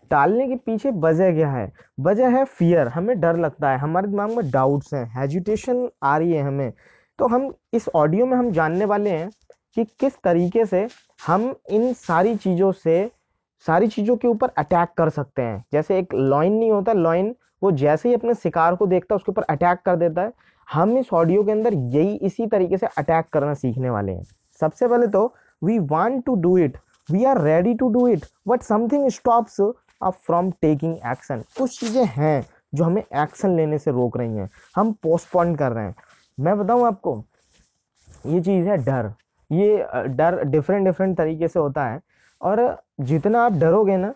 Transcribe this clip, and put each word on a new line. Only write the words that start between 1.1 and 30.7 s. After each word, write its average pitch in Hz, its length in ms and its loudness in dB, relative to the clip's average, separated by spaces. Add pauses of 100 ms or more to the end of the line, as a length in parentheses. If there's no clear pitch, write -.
क्या 156 160 0
है? 117 220 -6 (280)
वजह 208 280 2
है 262 160 2
फियर, 170 440 2
हमें 180 320 -2
डर 170 160 2
लगता 151 340 -2
है, 131 80 0
हमारे 165 300 -2
दिमाग 202 220 -2
में 226 200 -4
डाउट्स 139 440 0
हैं, 123 260 -8
हेजिटेशन 208 680 -4 (140)
आ 143 160 2
रही 170 140 0
है 151 100 0
हमें। 139 300 -4 (460)
तो 277 80 0
हम 254 280 -2 (180)
इस - 220 -2
ऑडियो 165 320 2
में 254 100 0
हम 240 140 0
जानने 165 340 0
वाले 208 260 0
हैं 170 200 -4 (440)
कि 226 100 0
किस - 400 -4
तरीके 180 420 2
से 190 220 -2 (380)
हम 220 280 0 (160)
इन 233 220 2
सारी 208 440 0
चीज़ों 185 360 0
से, 180 380 0 (560)
सारी 185 220 2
चीज़ों 220 280 0
के 240 120 0
ऊपर 233 200 0
अटैक 170 480 0
कर 160 120 2
सकते 139 340 -6
हैं। 113 300 -6
जैसे 156 260 0
एक 185 160 -4
लॉयन 139 380 2
नहीं 226 180 2
होता, 208 220 0
लॉयन 185 420 0 (280)
वो 196 80 2
जैसे 147 380 2
ही 247 60 4
अपने 233 200 0
शिकार 170 400 0
को 196 120 0
देखता 180 280 0
है - 20 0
उसके 196 160 -4
ऊपर - 100 -2
अटैक 175 440 0
कर 180 100 2
देता 170 260 0
है। 226 100 -6 (400)
हम 208 260 2
इस 247 140 -4
ऑडियो 175 320 4
के 208 60 -2
अंदर 214 240 0
यही, 147 420 0
इसी 202 300 -4
तरीके 190 320 0
से 170 80 -2
अटैक 160 460 -2
करना 147 220 0
सीखने 127 360 -4
वाले 101 220 -4
हैं। 90 120 -10 (360)
सबसे 156 280 0
पहले 240 180 2
तो 208 280 0 (300)
we 220 160 2
want 185 480 -2
to 247 80 0
do 175 220 2
it, 147 140 2 (400)
we 202 140 0
are 269 120 2
ready 175 440 2
to 254 140 0
do 247 100 4 (100)
it, - 80 -6 (240)
but 247 140 0
something 240 480 0 (100)
stops 233 400 0 (440)
us 185 100 -4 (160)
from 175 220 0 (120)
taking 156 300 0 (220)